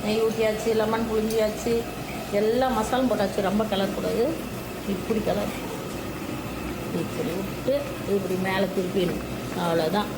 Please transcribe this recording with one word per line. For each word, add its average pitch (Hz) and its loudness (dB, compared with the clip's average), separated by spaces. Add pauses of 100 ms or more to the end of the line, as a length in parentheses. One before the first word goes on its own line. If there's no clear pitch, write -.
நெய் 214 2
ஊத்தியாச்சு, 220 2 (100)
லெமன் 220 2
புழிஞ்சியாச்சு, 220 2 (640)
எல்லா 240 4 (100)
மசாலும் 247 2
போட்டாச்சு. 202 2
ரொம்ப 208 4
கலர் 190 0
கூடாது, 185 2 (680)
இப்படி 202 0
கலர். 202 0 (1500)
இப்படி - -2
விட்டு, 196 -2 (420)
இப்படி 185 0 (120)
மேல 190 2 (140)
திருப்பிடணும். 175 0 (380)
அவ்வளவுதான். 170 2